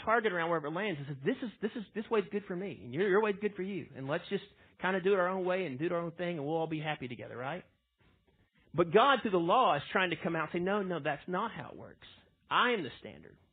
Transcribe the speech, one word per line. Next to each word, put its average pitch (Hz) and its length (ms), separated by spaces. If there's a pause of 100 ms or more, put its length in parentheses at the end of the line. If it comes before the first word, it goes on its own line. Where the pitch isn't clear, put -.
target 220 280
around 170 160
wherever 160 200
it 156 40
lands 185 260
and 139 100
say, 135 180
"This 240 160
is, 240 80 (100)
this 214 160
is, 233 60 (120)
this 214 160
way's 214 220
good 202 140
for 180 100
me, 180 260
and 120 120
your, 190 140
your 196 140
way's 208 180
good 208 140
for 185 80
you. 185 240 (100)
And 135 120
let's 170 220
just 196 140 (360)
kind 185 160
of 175 80
do 196 80
it 196 60
our 175 100
own 190 160
way 180 220
and 127 120
do 156 80
it 175 60
our 170 60
own 170 140
thing, 175 260
and 139 80
we'll 156 100
all 160 100
be 160 140
happy 147 280
together," 113 280
right? 139 280 (1120)
But 170 180
God, 247 300
through 214 100
the 185 60
law, 180 380
is 147 60 (100)
trying 185 180
to 165 60
come 165 200
out 156 180
and 180 60
say, 175 40
"No, 202 180
no, 175 180
that's 143 260
not 196 240
how 165 200
it - 60
works. - 300 (440)
I 208 200
am 220 120
the 120 160
standard. 80 380 (160)